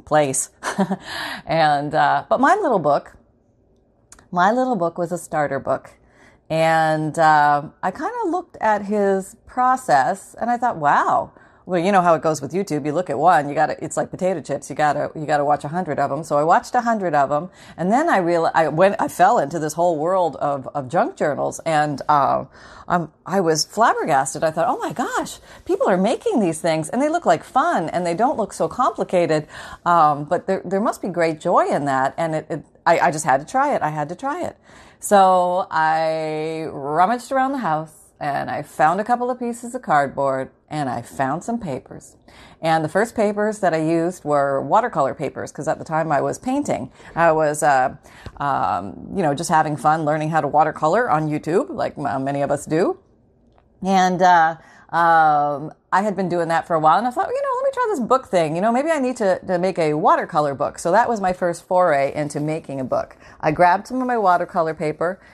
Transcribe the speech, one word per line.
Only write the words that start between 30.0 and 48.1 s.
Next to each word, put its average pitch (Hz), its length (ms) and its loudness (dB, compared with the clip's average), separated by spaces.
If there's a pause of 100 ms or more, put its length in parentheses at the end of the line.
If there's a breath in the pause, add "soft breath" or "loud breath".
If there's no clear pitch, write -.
but 165 220 -2
there, 190 180 -2
there 196 160 -2
must 262 220 -2
be 233 60 -6
great 165 300 0
joy 247 280 2
in 175 180 0
that." 135 320 0
And 160 180 -2
it, 151 140 -4
it, 151 160 -8 (220)
I, 170 120 4
I 170 120 4
just 151 160 -6
had 139 140 2
to 156 60 -10
try 269 280 0
it. - 80 -2
I 151 80 -2
had 151 180 -4
to 175 60 -10
try 285 280 -8
it. - 140 -8 (440 loud breath)
So 185 720 4
I 160 1000 -2
rummaged 170 580 -2
around 269 220 0
the 285 60 -6
house, 156 340 -4 (260)
and 139 320 -4
I 131 120 -6
found 165 400 0
a - 20 -6
couple 240 260 -2
of 247 80 -6
pieces 240 360 -8
of 254 80 -8
cardboard, 135 680 0 (200)
and 147 180 -4
I 117 140 -6
found 139 420 -6
some 233 140 -6
papers. 139 580 -12 (440 loud breath)
And 160 240 0
the 151 40 -4
first 220 260 0
papers 208 460 0
that 175 120 2
I 160 60 0
used 165 460 -2
were 139 360 0
watercolor 156 540 0
papers, 131 380 -8
'cause 151 160 -6
at 156 100 -4
the 120 60 -14
time 160 260 -2
I 139 100 2
was 139 160 -2
painting. 254 540 -4 (240 loud breath)
I 170 160 4
was, 151 320 2
uh, 131 320 2 (440 loud breath)